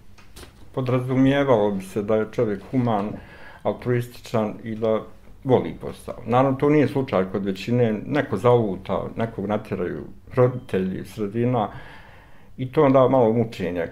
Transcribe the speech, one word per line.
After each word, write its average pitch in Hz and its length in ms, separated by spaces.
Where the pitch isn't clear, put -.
podrazumijevalo 131 1000
bi 95 120
se - 180
da 107 140
je 107 160
čovjek 104 300
human, 113 380
altruističan 117 920
i 113 120
da 110 260
voli 95 380
posao. - 340
Naravno, 131 320
to 147 120
nije 147 180
slučaj 113 440
kod 98 140
većine, 113 480
neko 139 320
zaluta, 98 640
nekog 107 320
natjeraju 90 560
roditelji, 120 720
sredina 113 640
i 127 140
to 156 120
onda 135 240
malo 123 260
mučenje 90 580